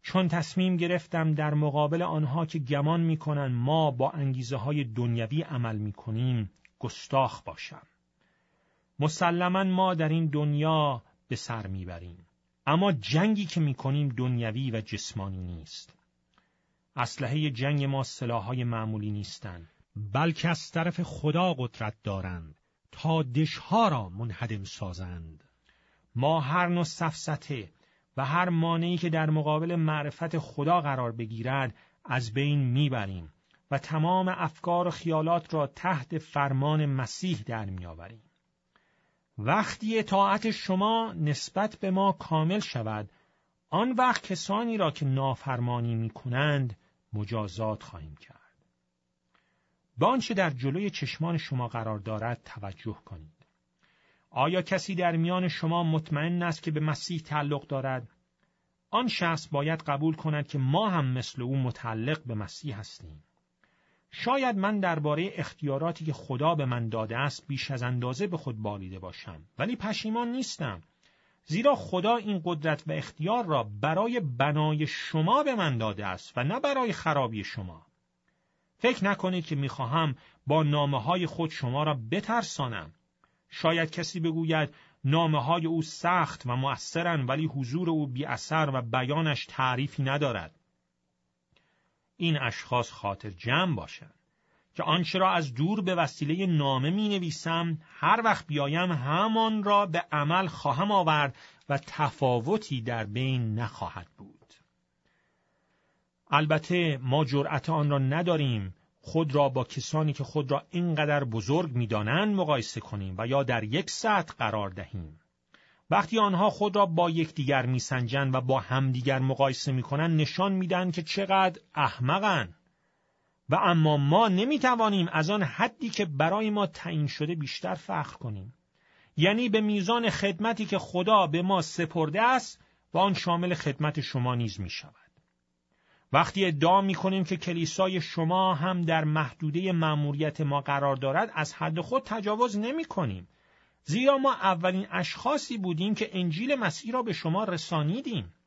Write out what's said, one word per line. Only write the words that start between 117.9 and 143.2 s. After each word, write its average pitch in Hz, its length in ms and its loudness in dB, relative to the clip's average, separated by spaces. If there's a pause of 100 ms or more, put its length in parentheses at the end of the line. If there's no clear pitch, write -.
و 131 60 2
با 127 200 2
همدیگر 131 580 0
مقایسه 131 540 2
می‌کنند، 151 480 2
نشان 185 320 0
می‌دهند 180 420 0
که 175 80 -4
چقدر 190 580 2 (140)
احمقند. 143 800 2 (920)
و 143 60 4
اما 165 420 6
ما 160 320 6
نمی‌توانیم 214 840 4
از 160 180 2
آن 202 120 2
حدی 220 460 -2
که 202 160 -2
برای 170 460 2
ما 208 160 2
تعیین 156 400 -2
شده 151 280 -2
بیشتر 165 400 -4
فخر 165 420 -4
کنیم. 107 380 -10 (600)
یعنی 214 320 4
به 214 120 4
میزان 214 500 2
خدمتی 202 540 -2
که 196 140 0
خدا 180 480 4
به 165 160 0
ما 185 200 2
سپرده 165 600 0
است، 247 380 2 (340)
و 170 40 4
آن 190 160 4
شامل 175 400 0
خدمت 151 460 -2
شما 123 340 0
نیز 107 260 -2
می‌شود. - 340 -10 (1200)
وقتی 170 320 4
ادعا 170 360 6
می‌کنیم 190 440 0
که 180 120 -2
کلیسای 175 640 -2
شما 180 540 2
هم 175 280 0
در 160 220 2
محدوده 156 680 -2
مأموریت 151 680 0
ما 143 200 2
قرار 139 360 2
دارد، 139 380 0
از 156 200 -2
حد 160 260 -2
خود 254 240 0
تجاوز 214 540 0
نمی‌کنیم. 202 680 -4 (560)